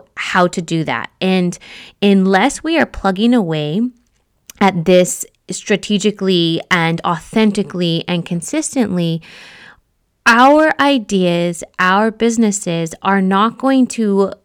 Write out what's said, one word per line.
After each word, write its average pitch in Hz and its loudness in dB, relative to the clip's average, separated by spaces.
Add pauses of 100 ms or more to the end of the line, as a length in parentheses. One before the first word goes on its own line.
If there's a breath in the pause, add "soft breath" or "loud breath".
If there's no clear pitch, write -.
(180)
how 180 0
to 180 -6
do 165 -4
that. 127 -6 (100)
And 185 0 (440 loud breath)
unless 196 2
we 320 -2
are 262 2
plugging 196 0
away 160 -2 (800)
at 185 0
this 180 2 (240)
strategically 190 -2
and 165 0
authentically 180 -2
and 175 -4
consistently, 175 -4 (1040 loud breath)
our 277 6
ideas, 185 0 (160)
our 196 2
businesses 208 -2
are 196 0
not 196 0
going 262 2
to 196 0 (120)